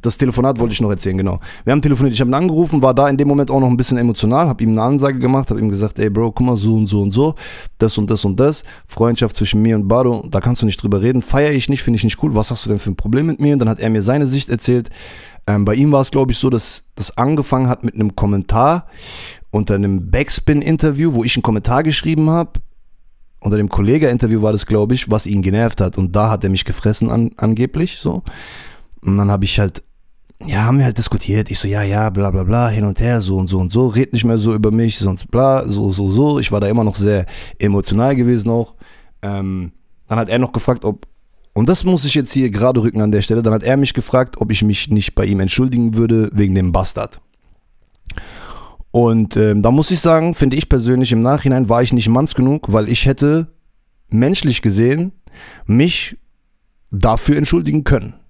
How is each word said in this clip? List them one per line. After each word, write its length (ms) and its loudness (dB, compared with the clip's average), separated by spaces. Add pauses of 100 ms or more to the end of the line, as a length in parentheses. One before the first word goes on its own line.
Das 160 -2
Telefonat 420 0
wollte 140 0
ich 80 -4
noch 80 2
erzählen, 300 -2
genau. 200 -2 (260)
Wir 80 2
haben 100 2
telefoniert, 320 2
ich 80 -2
hab 60 2
ihn 40 0
angerufen, 480 2
war 140 4
da 160 4
in 80 0
dem 100 2
Moment 220 2
auch 100 2
noch 80 2
ein 80 2
bisschen 220 0
emotional, 500 2
hab 140 -2
ihm 80 2
eine 100 2
Ansage 380 0
gemacht, 320 0
hab 80 -2
ihm 100 0
gesagt, 300 -2
"Ey 100 0
Bro, 240 0
guck 140 0
mal, 100 2
so 180 2
und 120 2
so 160 0
und 80 0
so, 240 0 (420)
das 220 0
und 120 -2
das 140 -2
und 160 0
das, 240 0 (220)
Freundschaft 500 0
zwischen 240 0
mir 160 2
und 100 -2
Bado, 440 0
da 100 -2
kannst 220 0
du 40 2
nicht 160 -2
drüber 200 0
reden, 180 2
feier 300 0
ich 180 -2
nicht, 140 -2
find 120 0
ich 100 -2
nicht 180 -2
cool, 120 0
was 160 0
hast 140 -6
du 60 -6
denn 80 0
für 120 -6
ein 60 -4
Problem 300 -2
mit 120 -4
mir?" 200 2
Dann 100 2
hat 120 -2
er 100 -2
mir 120 0
seine 240 0
Sicht 220 -2
erzählt. 400 0 (580)
Ähm, 200 2
bei 80 0
ihm 180 2
war's, 180 2
glaub 200 0
ich, 80 0
so, 100 0
dass 360 -2 (100)
das 240 -4
angefangen 500 0
hat 160 -2
mit 120 -4
einem 200 -2
Kommentar 680 0 (640)
unter 240 0
einem 360 0
Backspin-Interview, 1000 0
wo 100 0
ich 140 0
einen 60 -2
Kommentar 400 0
geschrieben 480 0
hab. 300 -2 (800)
Unter 160 -2
dem 120 0
Kollega-Interview 760 2
war 80 2
das, 160 -2
glaub 240 2
ich, 220 -2
was 120 0
ihn 180 -2
genervt 380 0
hat. 160 0
Und 200 -2
da 120 2
hat 140 -2
er 80 0
mich 140 0
gefressen 440 -2
an-, 280 0
angeblich, 640 -2
so. 260 -6 (760)
Und 160 0
dann 140 0
hab 140 0
ich 160 0
halt, 240 -2 (600)
ja, 200 -2
haben 140 2
wir 60 2
halt 140 -2
diskutiert. 500 -2
Ich 120 -6
so, 80 -4
"Ja, 160 -2
ja, 260 0
bla, 220 -2
bla, 100 -2
bla, 260 0
hin 160 0
und 140 -2
her, 220 0
so 160 -2
und 100 0
so 140 0
und 100 -2
so. 160 2
Red 260 0
nicht 120 0
mehr 140 2
so 140 0
über 200 2
mich, 260 0
sonst 320 -4
bla, 380 2
so, 240 -2
so, 180 -2
so." 300 2
Ich 100 -4
war 80 0
da 80 0
immer 160 0
noch 140 -2
sehr 300 0 (340)
emotional 560 2
gewesen 340 2
auch. 240 -2 (480)
Ähm, 480 -6 (380)
dann 100 -2
hat 120 -2
er 100 2
noch 100 0
gefragt, 340 -2
ob, 220 -4 (480)
und 140 2
das 160 0
muss 200 2
ich 120 -2
jetzt 160 -2
hier 180 0
gerade 320 2
rücken 180 0
an 120 2
der 100 2
Stelle, 200 0
dann 120 2
hat 80 -2
er 140 2
mich 180 0
gefragt, 460 -2
ob 100 -2
ich 140 0
mich 260 0
nicht 240 0
bei 120 0
ihm 120 0
entschuldigen 560 0
würde 380 2
wegen 240 2
dem 160 2
Bastard. 480 -4 (1700)
Und, 460 2
ähm, 260 2
da 80 4
muss 200 2
ich 100 0
sagen, 340 2
finde 220 0
ich 120 -4
persönlich 440 2
im 80 2
Nachhinein, 480 2
war 140 2
ich 100 0
nicht 160 2
manns 260 2
genug, 380 0
weil 160 2
ich 160 0
hätte 440 2 (600)
menschlich 540 0
gesehen 500 0 (540)
mich 500 0 (760)
dafür 460 2
entschuldigen 480 0
können. 300 0 (160)